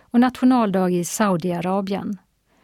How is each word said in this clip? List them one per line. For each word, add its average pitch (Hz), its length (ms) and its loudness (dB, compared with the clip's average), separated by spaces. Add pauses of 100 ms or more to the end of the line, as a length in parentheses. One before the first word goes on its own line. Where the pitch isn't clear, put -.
och - 180 0
nationaldag 240 720 2
i 175 160 0
Saudiarabien. 185 1120 -2 (460)